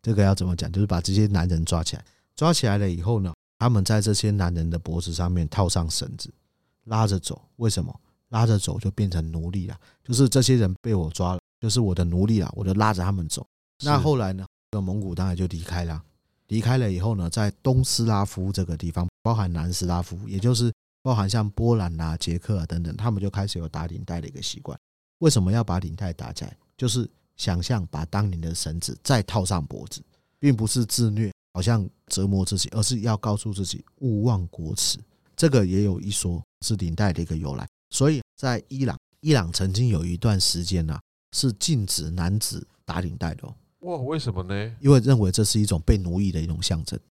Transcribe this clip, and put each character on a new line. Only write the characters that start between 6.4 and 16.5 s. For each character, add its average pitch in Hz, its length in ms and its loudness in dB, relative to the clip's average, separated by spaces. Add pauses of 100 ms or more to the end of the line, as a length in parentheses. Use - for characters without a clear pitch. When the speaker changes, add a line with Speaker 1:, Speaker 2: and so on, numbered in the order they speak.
Speaker 1:
拉 110 200 2
着 98 140 2
走。 - 220 -8 (160)
为 113 120 0
什 92 140 -2
么？ 82 100 -8 (360)
拉 113 160 4
着 107 140 4
走 - 200 -4
就 95 120 -2
变 101 180 0
成 80 220 -2
奴 82 180 -4
隶 92 160 -4
了， 98 100 -8 (280)
就 123 100 -4
是 123 160 4
这 139 100 2
些 127 160 4
人 101 160 2 (120)
被 113 100 0
我 82 160 0
抓 90 240 -2
了， 90 60 -6 (200)
就 113 80 -4
是 113 140 0
我 95 140 2
的 87 100 2
奴 90 220 2
隶 113 120 4
了， 80 160 -2
我 - 80 -6
就 92 120 0
拉 110 180 4
着 90 80 -2
他 92 100 0
们 87 160 -2
走。 - 160 -6 (360)
Speaker 2:
是。 143 80 -4
Speaker 1:
那 147 120 4
后 139 180 4
来 98 160 -2
呢， 95 120 -8 (240)
这 104 80 -4
个 101 60 0
蒙 95 180 -2
古 92 140 -6
当 92 100 0
然 90 100 0
就 90 120 0
离 85 140 -4
开 90 220 -6
了。 82 160 -4 (500)
离 110 120 0